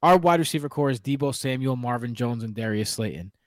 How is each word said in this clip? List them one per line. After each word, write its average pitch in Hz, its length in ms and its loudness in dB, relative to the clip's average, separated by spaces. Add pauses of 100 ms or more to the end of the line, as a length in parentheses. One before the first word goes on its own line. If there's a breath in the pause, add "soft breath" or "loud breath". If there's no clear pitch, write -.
our 175 140 8
wide 170 240 4
receiver 147 280 -2
core 143 220 0
is 120 100 -2
Deebo 139 340 -2
Samuel, 131 420 -2
Marvin 120 380 -4
Jones, 120 280 -2
and 110 120 -8
Darius 107 360 -2
Slayton. 92 420 -6 (140)